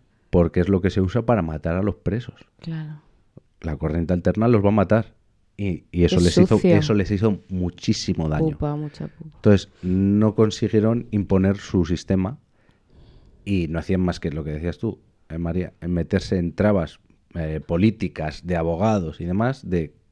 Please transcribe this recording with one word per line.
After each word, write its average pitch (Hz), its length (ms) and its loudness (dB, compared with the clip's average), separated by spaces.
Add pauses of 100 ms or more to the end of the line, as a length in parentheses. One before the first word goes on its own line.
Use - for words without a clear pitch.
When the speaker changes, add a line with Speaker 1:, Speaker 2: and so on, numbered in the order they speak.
(300)
Speaker 1:
porque 87 300 4
es 87 80 2
lo 98 140 4
que 95 80 2
se 98 100 0
usa 95 240 0
para 120 180 2
matar 80 340 -4
a 95 60 -2
los 101 140 -2
presos". 107 380 -6 (260)
Speaker 2:
Claro. 156 400 -12 (640)
Speaker 1:
La 80 160 -6
corriente 78 340 -2
alterna 92 360 0
los 113 140 4
va 101 60 4
a 101 40 2
matar. 107 420 2 (420)
Y, 98 340 -6
y 87 140 2
eso 85 120 4
Speaker 2:
Es 87 80 4
Speaker 1:
les 87 140 4
hizo, 180 180 6
Speaker 2:
sucio. 175 200 4
Speaker 1:
eso 151 160 2
les 98 180 0
hizo 101 380 0
muchísimo 90 800 -4
daño. 76 220 0
Speaker 2:
Pupa, 147 260 -6
mucha 151 320 -10
pupa. - 280 -20
Speaker 1:
Entonces, - 340 2 (120)
no 98 520 2
consiguieron 110 800 2
imponer 98 440 2
su 92 300 0
sistema 95 520 -2 (1080)
y 95 220 0
no 80 100 -4
hacían 92 240 -2
más 87 180 -2
que - 100 -4
lo 76 140 -6
que 76 60 -8
decías 80 260 -6
tú, - 240 -6 (300)
eh, 80 80 -10
María, 85 420 -4
en 87 140 -4
meterse 90 420 -2
en 87 180 -2
trabas, 98 460 0 (340)
eh, 78 320 -6
políticas, 85 800 -2
de 87 100 -2
abogados 82 640 -2
y - 20 -8
demás, 110 460 -4
de 82 240 -2 (180)